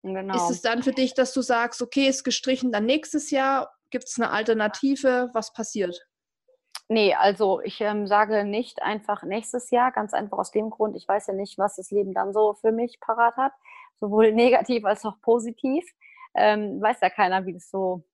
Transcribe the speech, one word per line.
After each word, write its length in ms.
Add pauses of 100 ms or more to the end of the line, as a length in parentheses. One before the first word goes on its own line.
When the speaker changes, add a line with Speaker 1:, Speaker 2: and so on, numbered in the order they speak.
Speaker 1:
Genau. 300
Speaker 2:
Ist 180
es 120
dann 200
für 100
dich, 220
dass 200
du 80
sagst, 420
„Okay, 240
ist 160
gestrichen, 480
dann 160
nächstes 420
Jahr“? 460 (160)
Gibt's 280
eine 120
Alternative? 1000
Was 200
passiert? 540 (800)
Speaker 1:
Nee, 280
also 460
ich, 200
ähm, 240
sage 400
nicht 380
einfach 400
nächstes 480
Jahr, 200
ganz 220
einfach 240
aus 140
dem 180
Grund, 260
ich 120
weiß 200
ja 60
nicht, 240
was 200
das 120
Leben 240
dann 180
so 220
für 180
mich 280
parat 380
hat, 160 (460)
sowohl 320
<laughs> 20
negativ 520
als 200
auch 160
positiv. 600 (520)
Ähm, 460
weiß 200
ja 80
keiner, 380
wie 60
das 180
so 420